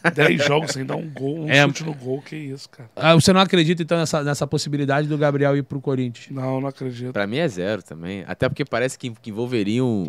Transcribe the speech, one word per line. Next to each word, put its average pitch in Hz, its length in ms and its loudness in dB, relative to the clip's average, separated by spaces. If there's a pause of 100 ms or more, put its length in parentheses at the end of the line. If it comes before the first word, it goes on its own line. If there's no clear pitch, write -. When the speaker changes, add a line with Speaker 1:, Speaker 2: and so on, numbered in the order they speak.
(140)
Speaker 1:
dez 147 280 4
jogos 147 300 2
sem 131 140 -6
dar 139 100 -4
um 165 120 -6
gol, 139 320 -6
um 151 100 -6
Speaker 2:
É. 139 160 8
Speaker 1:
chute 139 180 -2
no 156 80 -6
gol, 135 300 -8
que - 120 -16
isso, 139 360 -12
cara. 117 260 -20
Speaker 2:
Ah, 151 180 6
você 165 160 6
não 185 120 6
acredita, 175 400 2
então, 170 160 0
nessa, 156 260 0
nessa 143 220 -2
possibilidade 143 600 0
do 151 120 -2
Gabriel 143 360 4
ir 143 80 2
pro 139 200 -6
Corinthians? 131 520 -4
Speaker 1:
Não, 131 280 -4
não 139 60 -4
acredito. 127 440 -8
Speaker 3:
Pra 101 140 -2
mim 107 100 -4
é 165 100 0
zero 92 360 -4
também. 87 440 -10
Até 127 220 -2
porque 135 160 -4
parece 123 340 -4
que, 127 120 -8
que - 200 -14
envolveriam 110 800 0